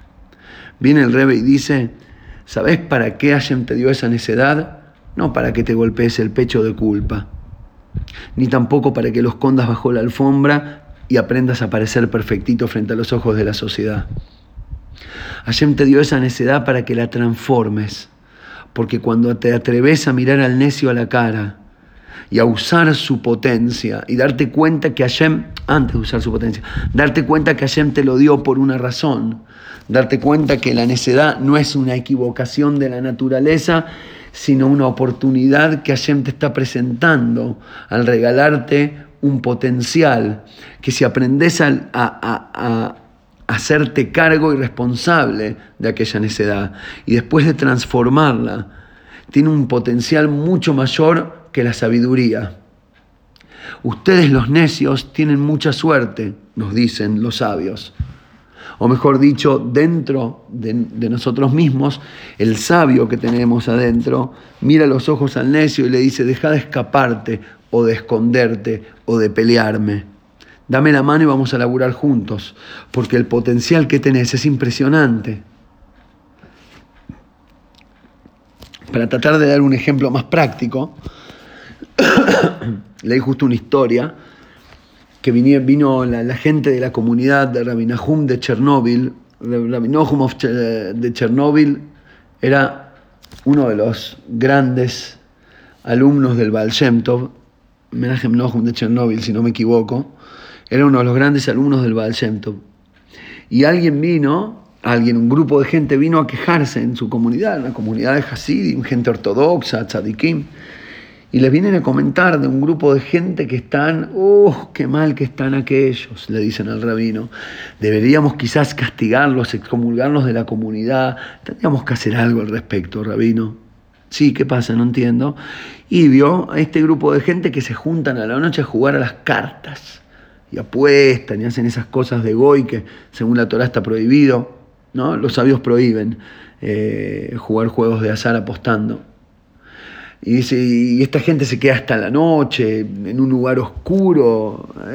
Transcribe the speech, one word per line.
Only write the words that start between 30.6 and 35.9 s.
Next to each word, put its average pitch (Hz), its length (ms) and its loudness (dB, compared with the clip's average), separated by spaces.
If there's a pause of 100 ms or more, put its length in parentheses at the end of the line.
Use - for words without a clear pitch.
la 117 120 2
necedad 127 540 2
no 139 180 2
es 143 180 -2
una 127 200 0
equivocación 127 840 -2
de 135 100 0
la 123 120 -6
naturaleza, 135 840 0 (460)
sino 135 360 2
una 135 200 4
oportunidad 131 960 0
que - 80 -2